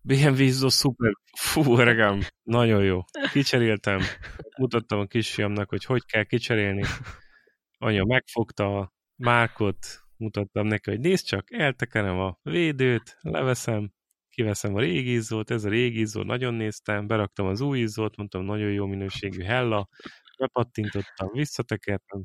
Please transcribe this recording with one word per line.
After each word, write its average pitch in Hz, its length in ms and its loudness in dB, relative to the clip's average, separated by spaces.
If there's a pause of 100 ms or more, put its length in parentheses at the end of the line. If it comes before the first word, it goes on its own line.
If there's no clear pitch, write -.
B 131 100 -4
M 139 220 6
W 131 80 2
izzó, 131 280 4
szuper. 120 420 2 (260)
Fú, 135 420 4
öregem, 113 400 4 (240)
nagyon 113 400 4
jó. 95 160 2 (320)
Kicseréltem. 110 680 2 (580)
Mutattam 120 420 0
a 104 60 -2
kisfiamnak, 104 640 -2
hogy - 160 -6
hogy 123 200 -2
kell 107 180 0
kicserélni. 101 600 0 (960)
Anya 107 280 2
megfogta 107 760 0
a 95 140 -8 (220)
márkot, 117 640 2 (400)
mutattam 104 500 -4
neki, 107 220 -2
hogy 101 100 -2
nézd 175 260 0
csak, - 280 -4
eltekerem 113 680 -2
a 92 240 -4
védőt, 143 800 0
leveszem, 127 720 -2 (360)
kiveszem 107 460 -2
a 101 40 0
régi 135 320 -2
izzót, 110 400 -2
ez 113 120 -2
a 104 60 -2
régi 117 300 0
izzó, 107 240 -2
nagyon 120 300 -4
néztem, 107 540 -4
beraktam 104 380 0
az 98 160 -2
új 139 180 0
izzót, 107 360 -2
mondtam, 101 280 -8
nagyon 104 280 -2
jó 101 140 -2
minőségű 98 580 -6
Hella, 110 440 0 (500)
bepattintottam, 107 920 -4
visszatekertem, 104 920 -4